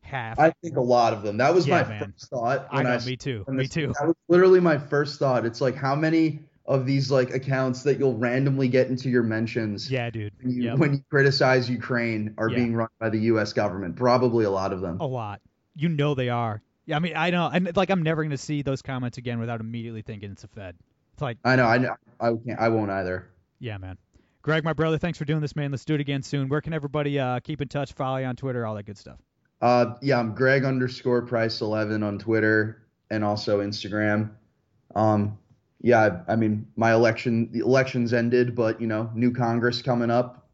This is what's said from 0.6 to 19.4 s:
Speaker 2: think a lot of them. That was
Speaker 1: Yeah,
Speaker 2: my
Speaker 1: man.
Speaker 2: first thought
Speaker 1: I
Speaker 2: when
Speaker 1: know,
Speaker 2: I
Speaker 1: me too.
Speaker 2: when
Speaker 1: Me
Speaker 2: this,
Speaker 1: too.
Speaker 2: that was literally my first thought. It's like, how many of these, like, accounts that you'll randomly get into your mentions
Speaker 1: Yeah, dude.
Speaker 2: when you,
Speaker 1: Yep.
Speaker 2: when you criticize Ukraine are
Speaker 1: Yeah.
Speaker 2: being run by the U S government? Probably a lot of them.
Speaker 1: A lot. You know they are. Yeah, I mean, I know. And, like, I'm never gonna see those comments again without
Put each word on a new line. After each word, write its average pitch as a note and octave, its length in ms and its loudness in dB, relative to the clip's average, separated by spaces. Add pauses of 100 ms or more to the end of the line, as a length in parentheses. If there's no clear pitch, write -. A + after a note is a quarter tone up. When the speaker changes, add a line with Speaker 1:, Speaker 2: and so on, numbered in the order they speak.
Speaker 2:
think D3+ 140 -6
a C3 40 0
lot A#2+ 300 4
of G#2 120 -6
them. G#2 140 -4
That C#3 160 4
was E3+ 140 4
Speaker 1:
Yeah, D#3 140 4
Speaker 2:
my A2+ 80 -2
Speaker 1:
man. G#2 240 -10
Speaker 2:
first - 160 -20
thought C3 420 -2
Speaker 1:
I C#3 60 -2
Speaker 2:
when C3 80 0
Speaker 1:
know, B2 80 0
Speaker 2:
I A#2+ 120 -4
Speaker 1:
me B2+ 120 -6
too. A#2 280 -8
Speaker 2:
when C3 120 -4
Speaker 1:
Me C3+ 60 -2
Speaker 2:
this, C3+ 100 -6
Speaker 1:
too. D3+ 140 -2
Speaker 2:
that D3 200 -2
was E3+ 80 0 (140)
literally F#3 320 8
my D#3+ 160 4
first C#3+ 420 -2
thought. B2+ 260 2
It's A2+ 140 -4
like, C3 160 0
how C#3 200 -2
many D#3 440 0 (260)
of C3 200 0
these, C3+ 240 0
like, C3 240 2
accounts C3 500 -2
that C3+ 140 2
you'll B2+ 200 0
randomly C3 500 0
get - 200 4
into B2+ 220 -4
your B2 140 4
mentions A2+ 680 -2
Speaker 1:
Yeah, B2 200 -4
dude. G#2+ 320 -8
Speaker 2:
when B2+ 100 -4
you, B2 120 -2
Speaker 1:
Yep. A#2 160 -2
Speaker 2:
when C#3+ 140 4
you C#3 60 -2 (100)
criticize C3+ 600 4
Ukraine A2+ 680 -4
are A2 120 0
Speaker 1:
Yeah. A2+ 60 -2
Speaker 2:
being A#2 200 0
run A2+ 140 -2 (100)
by A2+ 100 -2
the G#2+ 100 0
U A2+ 200 4
S G#2 120 -2
government? F#2+ 460 -2
Probably A#2+ 480 4
a G2+ 40 2
lot G2 220 -2
of F#2 80 -4
them. F2+ 220 -6
Speaker 1:
A D#3+ 40 -4
lot. A2 360 -8 (340)
You D#3+ 140 -2
know D3 260 0
they B2+ 140 -2
are. A#2 320 -2 (240)
Yeah, D#3 100 -4
I D3+ 40 0
mean, E3 180 -2
I E3+ 140 0
know. F3 200 0
And, F3 240 -2
like, F#3+ 140 2
I'm F#3 140 2
never D#3 200 0
gonna D3 140 -4
see D3 240 -4
those C3+ 200 -2
comments B2+ 360 -6
again A#2+ 220 -6
without A#2 200 -6